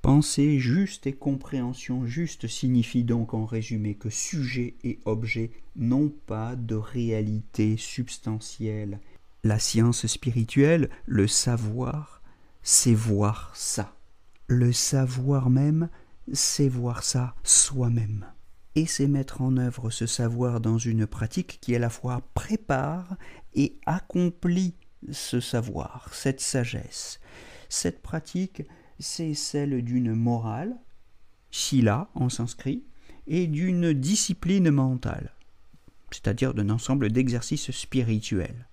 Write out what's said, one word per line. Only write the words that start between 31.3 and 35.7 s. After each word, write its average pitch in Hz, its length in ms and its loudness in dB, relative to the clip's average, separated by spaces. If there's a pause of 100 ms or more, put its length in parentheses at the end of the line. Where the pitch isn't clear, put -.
sila 123 640 2
en 127 140 0
sanskrit, 127 540 -6 (440)
et 180 180 0
d'une 170 480 2
discipline 175 800 2
mentale, 131 600 0 (800)